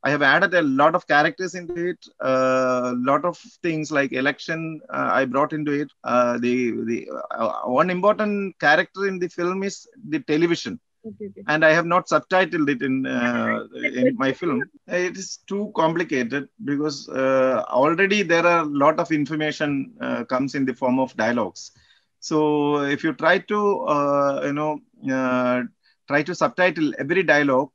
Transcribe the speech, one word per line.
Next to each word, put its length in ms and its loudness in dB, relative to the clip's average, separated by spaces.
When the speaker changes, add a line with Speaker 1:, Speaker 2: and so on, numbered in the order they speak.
Speaker 1:
I 40 2
have 120 2
added 320 4
a 80 4
lot 320 4
of 80 0
characters 480 2
into 140 -10
it, 80 -10
a 60 -4
uh, 680 0
lot 140 2
of 120 -4
things 260 -4
like 220 0
election, 480 -4
uh, 200 -4
I 40 2
brought 280 0
into 200 -4
it. 60 -8
Uh, 340 2
the, 160 0
the, 80 -2
uh, 160 -2
one 100 4
important 720 0
character 500 2
in 80 -6
the 100 -4
film 260 -2
is 120 -6
the 120 -2
television. 540 0
Speaker 2:
Okay, 220 -14
okay. 180 -20
Speaker 1:
And 160 2
I 140 8
have 160 0
not 180 2
subtitled 640 2
it 140 -6
in, 60 0
uh, 580 -2
Speaker 2:
<laughs> 220 -4
Speaker 1:
in 140 2
my 160 0
film. 300 -2
It 360 -4
is 80 -12
too 160 -4
complicated 720 -2
because, 440 -4
uh, 560 2
already 400 2
there 240 2
are 140 4
a 100 -2
lot 160 4
of 100 -2
information, 600 -2
uh, 220 -4
comes 200 -2
in 160 0
the 120 -4
form 220 2
of 120 -10
dialogues. 560 -2
So 180 -2
if 60 -10
you 100 0
try 260 2
to, 220 -2
uh, 520 0
you 40 -4
know, 200 -4
uh, 440 0
try 160 0
to 200 -6
subtitle 500 0
every 200 0
dialogue 500 2